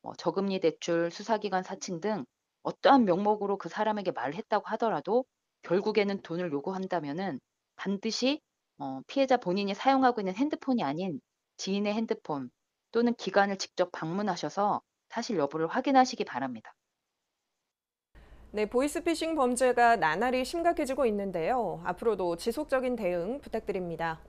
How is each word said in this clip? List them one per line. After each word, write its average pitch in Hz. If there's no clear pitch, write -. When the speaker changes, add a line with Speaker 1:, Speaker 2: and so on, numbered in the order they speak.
Speaker 1:
뭐, -
저금리 190
대출, 170
수사기관 202
사칭 185
등 185
어떠한 262
명목으로 202
그 196
사람에게 208
말을 127
했다고 208
하더라도 220
결국에는 202
돈을 170
요구한다면은 175
반드시, 226
어, 135
피해자 269
본인이 196
사용하고 262
있는 185
핸드폰이 254
아닌 160
지인의 202
핸드폰 185
또는 240
기관을 202
직접 -
방문하셔서 175
사실 233
여부를 156
확인하시기 254
바랍니다. 127
Speaker 2:
네, 208
보이스피싱 320
범죄가 247
나날이 214
심각해지고 311
있는데요. 196
앞으로도 180
지속적인 254
대응 196
부탁드립니다. 170